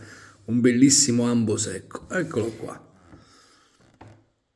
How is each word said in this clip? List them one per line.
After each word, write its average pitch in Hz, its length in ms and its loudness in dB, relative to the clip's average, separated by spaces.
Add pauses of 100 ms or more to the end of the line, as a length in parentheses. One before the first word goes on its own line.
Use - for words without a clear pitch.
(460)
un 117 160 -2
bellissimo 120 640 4
ambo 113 320 0
secco. 98 520 -10
Eccolo 160 400 -4
qua. - 420 -14 (1600)